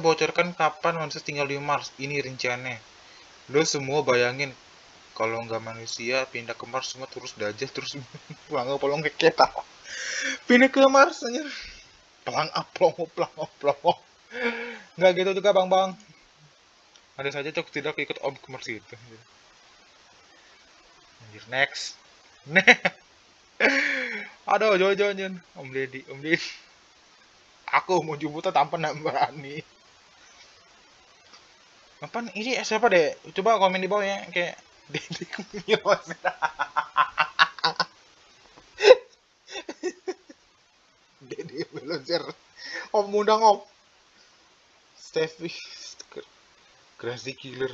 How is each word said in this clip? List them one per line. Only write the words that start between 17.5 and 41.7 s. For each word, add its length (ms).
cok 160
tidak 320
ikut 240
Om 160
ke 80
Mars 160
gitu. 300
Anjir, 140
next. 400
<laughs> 80
Aduh, 320
jauh, 160
jauh, 160
anjir. 160
Om 140
Deddy, 400
Om 160
Deddy. 160
Aku 320
mau 160
jumputan 400
tanpa 240
nak 240
berani. 560
Apa 240
nih? 160
Ini 240
siapa 240
deh? 240
Coba 240
komen 240
di 80
bawah 160
ya, 240
kayak 240
<laughs> 200
Deddy 340
Corbuzier. 560
<laughs> 0
Deddy 400
Corbuzier. 560